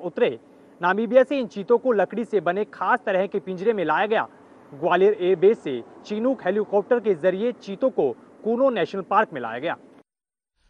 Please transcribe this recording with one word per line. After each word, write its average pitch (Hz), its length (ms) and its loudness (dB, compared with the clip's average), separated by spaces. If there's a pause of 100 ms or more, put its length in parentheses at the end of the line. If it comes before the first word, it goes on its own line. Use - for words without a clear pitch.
उतरे। 175 380 -2 (420)
नामीबिया 208 420 4
से 277 160 -2
इन 233 80 -4
चीतों 202 300 0
को 254 140 -2
लकड़ी 202 340 0
से 208 140 -2
बने 180 260 -2
खास 208 400 -2
तरह 190 220 0
के 196 120 -6
पिंजरे 185 340 -2
में 196 120 -4
लाया 160 200 0
गया। 202 220 -2 (460)
ग्वालियर 180 480 2
एयरबेस 190 420 2
से 123 200 -6 (220)
चिनूक 220 400 -4
हेलीकॉप्टर 202 540 0
के 208 160 0
जरिए 185 360 0
चीतों 196 380 -4
को 156 220 0 (320)
कूनो 240 260 2
नेशनल 196 320 -2
पार्क 202 320 0
में 131 80 -8
लाया 117 180 -8
गया। 151 180 -6 (920)